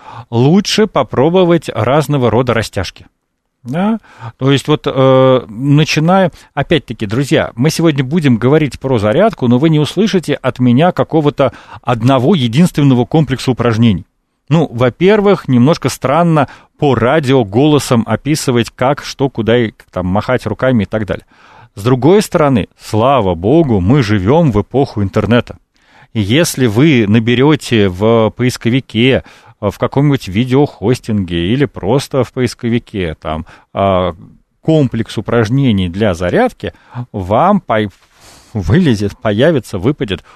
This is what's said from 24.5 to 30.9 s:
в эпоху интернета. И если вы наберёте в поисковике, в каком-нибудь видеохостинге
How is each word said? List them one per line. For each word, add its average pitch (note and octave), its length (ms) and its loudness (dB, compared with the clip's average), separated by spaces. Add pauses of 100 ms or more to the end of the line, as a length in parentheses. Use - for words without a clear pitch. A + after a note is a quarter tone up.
в G#2 100 0
эпоху B2+ 400 -2
интернета. G#2 560 -2 (560)
И A#2 60 -4
если B2+ 460 0
вы A#2+ 420 2
наберёте A#2+ 800 2
в G#2+ 440 0
поисковике, A#2+ 920 -2 (380)
в G2+ 160 -4
каком-нибудь C#3 500 -2
видеохостинге G#2+ 1300 -2